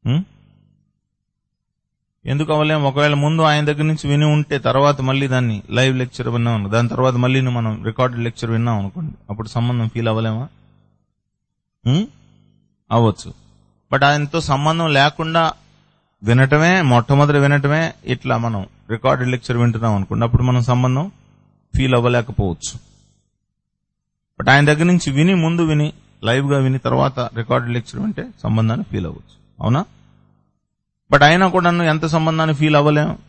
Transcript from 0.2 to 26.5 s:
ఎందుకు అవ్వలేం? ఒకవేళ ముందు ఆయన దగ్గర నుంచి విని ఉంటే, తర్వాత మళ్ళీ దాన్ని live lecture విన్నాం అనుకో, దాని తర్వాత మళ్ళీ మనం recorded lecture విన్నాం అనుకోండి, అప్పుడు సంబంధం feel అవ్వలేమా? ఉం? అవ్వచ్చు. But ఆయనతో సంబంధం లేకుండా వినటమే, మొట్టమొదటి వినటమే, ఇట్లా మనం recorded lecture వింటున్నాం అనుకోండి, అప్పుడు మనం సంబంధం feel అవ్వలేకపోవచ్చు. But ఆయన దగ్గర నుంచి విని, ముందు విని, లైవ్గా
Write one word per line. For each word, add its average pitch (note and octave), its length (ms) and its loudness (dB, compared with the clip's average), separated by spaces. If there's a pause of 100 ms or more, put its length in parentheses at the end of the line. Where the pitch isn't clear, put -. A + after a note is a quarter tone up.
ఎందుకు D3 260 -2
అవ్వలేం? D3+ 320 0
ఒకవేళ C#3+ 300 2
ముందు D3+ 280 0
ఆయన D3+ 240 2
దగ్గర D3 160 -2
నుంచి D#3 280 -2
విని C#3+ 160 2
ఉంటే, D3+ 340 0
తర్వాత C3+ 420 0
మళ్ళీ C3+ 260 0
దాన్ని B2 420 -2
live B2+ 280 0
lecture B2 300 -6
విన్నాం A#2 280 -2
అనుకో, G2+ 140 -4
దాని A#2 200 0
తర్వాత B2+ 240 0
మళ్ళీ B2+ 280 0
మనం A#2+ 420 -4
recorded A#2 400 -2
lecture A#2 280 -6
విన్నాం A2+ 280 0
అనుకోండి, C#3+ 340 -8 (160)
అప్పుడు G#2+ 180 -8
సంబంధం A#2 420 -2
feel A#2 180 -4
అవ్వలేమా? A2 400 -2 (1400)
ఉం? E3 220 0 (840)
అవ్వచ్చు. A2+ 420 0 (580)
But C#3+ 120 0
ఆయనతో D3 380 0
సంబంధం D#3 520 -2
లేకుండా D#3+ 600 0 (680)
వినటమే, D3 580 4
మొట్టమొదటి C#3+ 560 4
వినటమే, C#3+ 560 0 (120)
ఇట్లా B2+ 320 -4
మనం A2 300 -6 (220)
recorded B2+ 400 -2
lecture B2+ 280 -4
వింటున్నాం A#2 380 0
అనుకోండి, G#2+ 300 -2
అప్పుడు A#2 180 2
మనం B2+ 180 2
సంబంధం B2+ 500 0 (640)
feel B2+ 200 2
అవ్వలేకపోవచ్చు. A#2 840 -2 (1600)
But A2 100 -2
ఆయన C#3+ 160 6
దగ్గర D3+ 180 2
నుంచి F3 280 2
విని, D#3 220 2
ముందు E3+ 280 0
విని, D3+ 320 0 (300)
లైవ్గా C#3 340 0